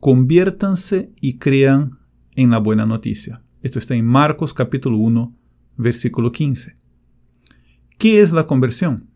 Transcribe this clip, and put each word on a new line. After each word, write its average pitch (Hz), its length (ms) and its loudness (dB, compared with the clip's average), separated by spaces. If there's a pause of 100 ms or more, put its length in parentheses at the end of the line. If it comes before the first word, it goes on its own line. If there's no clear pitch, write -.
Conviértanse 180 1160 0
y 131 200 -4
crean 135 600 2 (380)
en 127 140 4
la 117 80 2
buena 107 260 0
noticia". 110 560 -6 (220)
Esto 127 160 -8
está 127 160 -6
en 113 100 -2
Marcos 147 480 0
capítulo 127 460 -4
uno, 117 360 0 (440)
versículo 120 520 -4
quince. 139 460 -6 (1200)
¿Qué 220 240 4
es 185 100 6
la 160 160 0
conversión? 131 680 -2